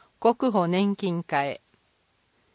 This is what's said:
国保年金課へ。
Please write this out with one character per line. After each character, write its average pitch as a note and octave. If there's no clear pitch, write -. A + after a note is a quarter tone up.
国 A#3+
保 F#3
年 G3
金 F3
課 C#3+
へ。 C#3